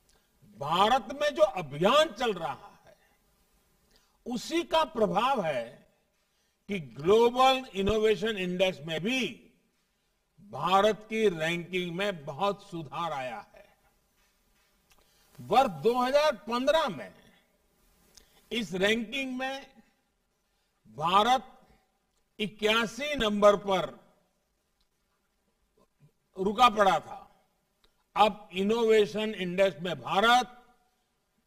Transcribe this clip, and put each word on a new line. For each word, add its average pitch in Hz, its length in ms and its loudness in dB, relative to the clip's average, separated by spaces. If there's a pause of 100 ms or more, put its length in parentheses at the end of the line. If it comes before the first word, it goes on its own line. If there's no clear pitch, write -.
(580)
भारत 208 640 0
में 294 120 -2
जो 330 80 2
अभियान 196 680 2
चल 233 200 -4
रहा 160 540 -10
है, - 100 -20 (1300)
उसी 269 360 -6
का 320 220 0
प्रभाव 220 600 0
है 123 440 -6 (800)
कि 196 120 -6
ग्लोबल 233 920 2
इनोवेशन 208 640 0
इंडेक्स 180 420 -2
में 156 200 -8
भी 220 500 -4 (920)
भारत 196 680 0
की 220 180 2
रैंकिंग 170 680 -4
में 185 280 -6
बहुत 185 460 -6
सुधार 160 420 -8
आया 127 260 -8
है। 101 120 -20 (1900)
वर्ष 214 300 2
दो 180 280 -2
हज़ार 277 380 2
पन्द्रह 269 520 -2
में 127 260 -12 (1400)
इस 220 200 -6
ranking 233 680 -2
में 262 440 -10 (1040)
भारत 196 800 0 (760)
इक्यासी 220 720 -2
नंबर 208 420 4
पर 190 580 -6 (2250)
रुका 214 300 4
पड़ा 196 320 4
था, - 500 -20 (680)
अब 208 360 2
Innovation 214 840 2
Index 185 460 -2
में 165 200 -8
भारत 208 760 0 (720)